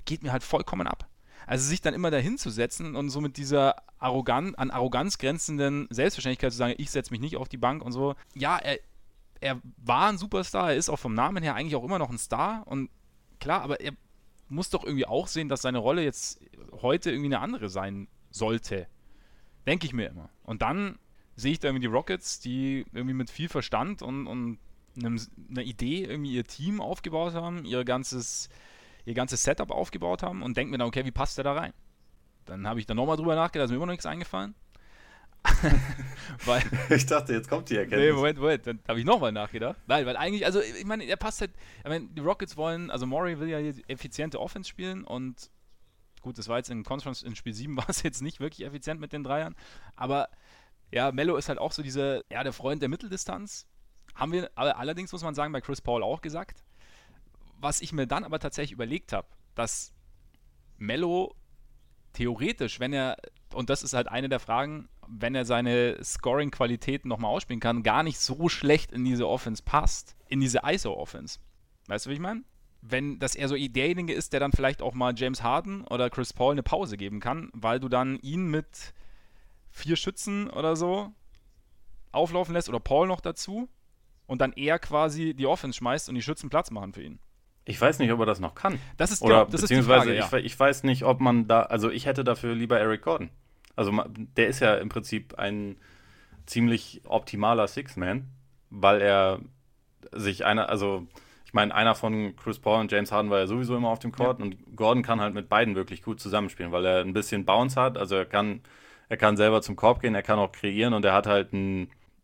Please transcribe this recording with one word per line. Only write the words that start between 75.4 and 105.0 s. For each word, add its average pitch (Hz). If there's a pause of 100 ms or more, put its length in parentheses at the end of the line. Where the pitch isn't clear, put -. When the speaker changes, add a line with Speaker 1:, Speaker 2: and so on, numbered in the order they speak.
Speaker 1:
Harden 180
oder 123
Chris -
Paul 131
eine 139
Pause 113
geben 101
kann, 147
weil 113
du 131
dann 131
ihn 170
mit - (800)
vier 165
Schützen 202
oder 160
so 190 (1000)
auflaufen 165
lässt 170
oder 117
Paul 156
noch 180
dazu 202 (560)
und 131
dann 131
er 151
quasi 156
die 139
Offense 143
schmeißt 131
und 131
die 120
Schützen 143
Platz 151
machen 98
für 85
ihn. 73 (460)
Speaker 2:
Ich -
weiß 147
nicht, 117
ob 117
er 110
das 101
noch 87
kann. 185 (180)
Speaker 1:
Das -
ist, 208
Speaker 2:
Oder 110
Speaker 1:
genau, 104
das 107
ist 208
die 123
Speaker 2:
beziehungsweise 123
Speaker 1:
Frage, 117
ja. 104
Speaker 2:
ich -
we-, 131
ich -
weiß 135
nicht, 131
ob 127
man 120
da, 113
also 110
ich 123
hätte 135
dafür 117
lieber 117
Eric 110
Gordon. 160 (460)
Also 196
ma-, 107
der 110
ist 127
ja 110
im 104
Prinzip -
ein 101 (720)
ziemlich 117
optimaler 107
Six-Man, 131 (440)
weil 101
er 98 (720)
sich 101
einer, 107
also 98 (400)
ich -
meine, 104
einer 113
von 107
Chris 107
Paul 110
und 104
James 104
Harden 104
war 101
ja 95
sowieso 120
immer 120
auf 117
dem 117
Court 123
Speaker 1:
Ja. 104
Speaker 2:
und 98
Gordon 117